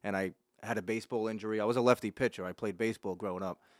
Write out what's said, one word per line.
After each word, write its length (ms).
and 140
I 160
had 160
a 40
baseball 460
injury, 320
I 40
was 120
a 40
lefty 300
pitcher. 340
I 80
played 240
baseball 380
growing 300
up. 160